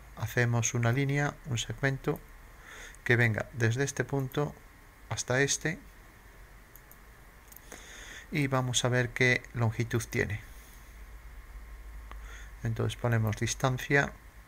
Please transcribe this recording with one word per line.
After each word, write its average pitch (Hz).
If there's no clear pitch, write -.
Hacemos 120
una 117
línea, 143
un 117
segmento 135
que 120
venga 113
desde 117
este 135
punto 139
hasta 123
este 151
y 147
vamos 127
a 127
ver 123
qué 123
longitud 117
tiene. 104
Entonces 113
ponemos 110
distancia 135